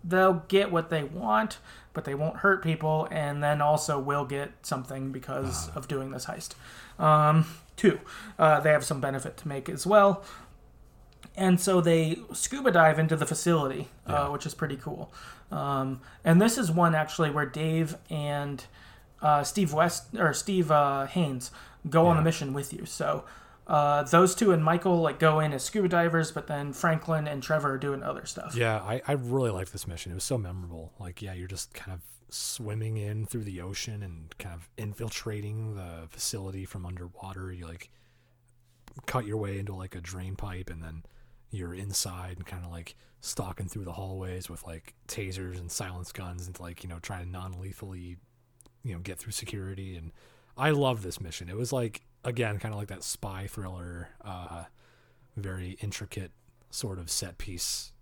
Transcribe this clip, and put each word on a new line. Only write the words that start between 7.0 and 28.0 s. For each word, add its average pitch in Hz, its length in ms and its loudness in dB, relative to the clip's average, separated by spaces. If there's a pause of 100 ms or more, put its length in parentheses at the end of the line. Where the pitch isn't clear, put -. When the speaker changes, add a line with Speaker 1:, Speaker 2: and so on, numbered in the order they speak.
Speaker 1:
Um, 156 460 8 (300)
two, - 240 4 (400)
uh, 156 180 8
they 151 120 4
have 151 140 4
some 139 160 -4
benefit 135 360 -4
to - 100 -12
make 139 220 -6
as 151 180 -6
well. 202 380 8 (1120)
And 185 240 6
so 185 200 6
they 165 380 6 (140)
scuba 262 400 2
dive 160 260 10
into 160 160 4
the 151 120 2
facility, 151 600 2 (220)
Speaker 2:
Yeah. 147 60 0 (100)
Speaker 1:
uh, 143 80 -2
which 143 140 -6
is 160 80 -4
pretty 143 220 -2
cool. - 360 -10 (400)
Um, 135 480 -2 (240)
and 170 180 10
this 233 160 6
is 185 140 2
one 165 240 6
actually 156 340 2
where 147 160 0
Dave 160 500 0 (140)
and, 143 540 -4 (580)
uh, 147 220 6
Steve 175 280 2
West, 165 340 2 (120)
or 156 160 4
Steve, 180 380 2
uh, 139 340 4
Haynes 135 460 -2 (360)
go 165 200 8
on 170 80 8
the 156 60 4
Speaker 2:
Yeah. - 20 4
Speaker 1:
mission 160 280 0
with 139 200 -4
you. - 120 -10
So, 151 380 -2 (460)
uh, 147 340 4
those 175 320 6
two 214 160 4
and 160 140 4
Michael, 170 360 4
like, 151 200 0
go 156 180 6
in 151 140 2
as 131 120 -4
scuba 202 220 2
divers, 165 460 2
but - 160 -8
then 143 240 -4
Franklin 160 560 0
and 139 160 -6
Trevor 147 300 0
are 131 40 -4
doing 139 240 -2